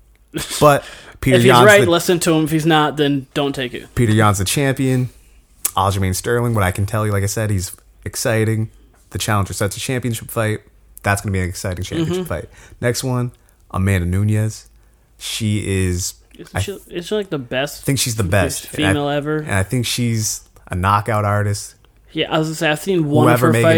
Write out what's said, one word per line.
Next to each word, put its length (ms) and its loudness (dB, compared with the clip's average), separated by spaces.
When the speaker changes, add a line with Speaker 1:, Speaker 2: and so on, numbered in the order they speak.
Speaker 1:
<laughs> 280 -8
Speaker 2:
But 240 4
Peter 160 2
Speaker 1:
If 60 4
he's 60 6
Speaker 2:
Yan's 180 8
Speaker 1:
right, 180 8
Speaker 2:
the 60 2
Speaker 1:
listen 300 2
to 120 2
him. 120 4
If 60 -2
he's 160 0
not, 300 2
then 380 0
don't 200 -2
take 200 -6
it. 200 -14
Speaker 2:
Peter 180 2
Yan's 260 4
the 60 -2
champion. 640 0
Aljamain 380 0
Sterling, 400 -2
what 80 0
I 80 2
can 160 -4
tell 200 -4
you, 60 -2
like 120 -2
I 20 -2
said, 240 -4
he's 240 -4
exciting. 680 -2
The 80 -10
challenger 340 -2
sets 240 -4
a 40 -12
championship 500 -6
fight. 300 -4
That's 180 0
gonna 120 -4
be 80 -2
an 80 -2
exciting 360 -8
championship 400 -4
Speaker 1:
Mm-hmm. 40 -12
Speaker 2:
fight. 200 -8
Next 220 -2
one, 300 -2
Amanda 340 0
Nunes. 600 -2
She 480 -4
is, 280 -4
Speaker 1:
Isn't 220 -14
Speaker 2:
I 40 -2
Speaker 1:
she, 120 -6
isn't 320 -12
she, 100 -4
like, 160 -4
the 80 -4
best 460 -6
Speaker 2:
think 140 0
she's 180 -2
the 80 -2
Speaker 1:
f-, 60 -2
Speaker 2:
best. 440 0
And 100 -2
I, 60 4
Speaker 1:
female 180 0
ever? 300 -2
Speaker 2:
and 140 -6
I 100 0
think 240 -2
she's 640 -4
a 60 -8
knockout 500 0
artist. 500 -2
Speaker 1:
Yeah, 200 -4
I 60 0
was 100 0
gonna 80 -6
say, 140 0
I've 100 -2
seen 280 0
one 200 4
Speaker 2:
Whoever 200 4
Speaker 1:
of 60 4
her 80 2
Speaker 2:
Megan 160 4